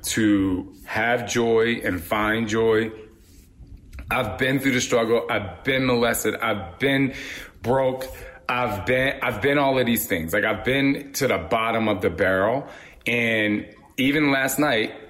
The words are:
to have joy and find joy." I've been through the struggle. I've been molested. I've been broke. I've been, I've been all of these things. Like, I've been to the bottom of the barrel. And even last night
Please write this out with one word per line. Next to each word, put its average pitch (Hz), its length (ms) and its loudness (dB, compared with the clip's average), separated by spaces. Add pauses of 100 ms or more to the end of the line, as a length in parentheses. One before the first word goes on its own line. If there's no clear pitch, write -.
to 98 680 2 (120)
have 117 440 -2
joy 117 540 2
and 90 200 -4
find 110 440 0
joy." 113 440 2 (1200)
I've 120 260 -2
been 135 220 0
through 135 140 0
the 123 80 0
struggle. 117 480 2
I've 104 340 -4
been 131 220 0
molested. 117 500 0
I've 104 440 -4
been 135 340 2 (480)
broke. 131 440 0 (440)
I've 117 360 -2
been, 131 360 2
I've 120 200 -2
been 143 160 2
all 135 220 4
of 123 60 2
these 113 220 0
things. 80 260 -2
Like, 101 100 2
I've 107 220 -2
been 139 480 0
to 135 140 0
the 104 100 2
bottom 113 500 0
of 101 140 0
the 104 80 2
barrel. 95 580 2 (400)
And 113 600 0 (300)
even 143 340 2
last 135 280 0
night 127 340 2 (160)